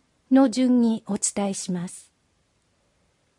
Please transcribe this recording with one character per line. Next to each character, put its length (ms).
の 200
順 320
に 260
お 100
伝 320
え 40
し 180
ま 160
す。 240